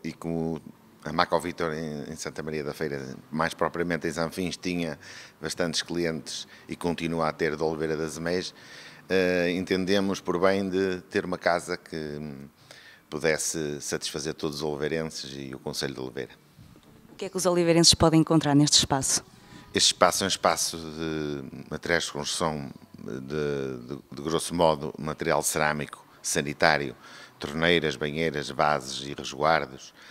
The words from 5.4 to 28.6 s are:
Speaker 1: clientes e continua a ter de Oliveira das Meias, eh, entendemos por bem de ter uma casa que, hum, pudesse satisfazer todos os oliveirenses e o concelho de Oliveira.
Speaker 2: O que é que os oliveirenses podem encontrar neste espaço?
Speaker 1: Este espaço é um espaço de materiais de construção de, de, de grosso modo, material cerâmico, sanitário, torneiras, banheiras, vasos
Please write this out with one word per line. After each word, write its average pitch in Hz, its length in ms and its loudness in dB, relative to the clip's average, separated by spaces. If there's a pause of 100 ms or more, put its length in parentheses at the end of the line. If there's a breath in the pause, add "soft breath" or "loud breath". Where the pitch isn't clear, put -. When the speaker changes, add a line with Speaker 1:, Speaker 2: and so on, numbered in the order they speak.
Speaker 1:
clientes 82 640 -4 (200 loud breath)
e 82 80 -8
continua 82 540 -2
a - 20 -4
ter 76 240 0
de 76 60 -4
Oliveira 80 340 0
das 76 220 -6
Meias, 87 340 -4 (580 loud breath)
eh, 90 420 4
entendemos 95 680 0
por 87 180 -2
bem 98 320 2
de 92 300 0 (100)
ter 98 140 0
uma 90 140 -4
casa 85 400 0
que, - 180 -12
hum, 73 540 -8 (600 loud breath)
pudesse 76 720 0
satisfazer 76 540 -4
todos 73 240 -4
os 71 40 -8
oliveirenses 76 720 -4
e 67 220 -10
o 62 40 -10
concelho 71 340 -6
de 64 80 -10
Oliveira. 64 320 -8 (800)
Speaker 2:
O - 20 -20
que - 80 -8
é 190 60 -6
que - 80 -6
os 180 80 0
oliveirenses 170 480 6
podem 160 260 8
encontrar 156 340 6
neste 147 240 8
espaço? - 460 2 (500 loud breath)
Speaker 1:
Este - 200 4
espaço 95 320 6
é - 0 -
um - 20 2
espaço - 480 2
de 78 960 -6
materiais 80 320 0
de - 80 -6
construção 73 580 -2 (320)
de, 67 840 -4
de, 69 120 -10 (120)
de - 100 -12
grosso 80 320 -2
modo, 78 460 4
material 76 420 0
cerâmico, 76 640 -2 (160 soft breath)
sanitário, 73 720 2 (460 loud breath)
torneiras, 78 560 2
banheiras, 73 540 -2
vasos 67 580 0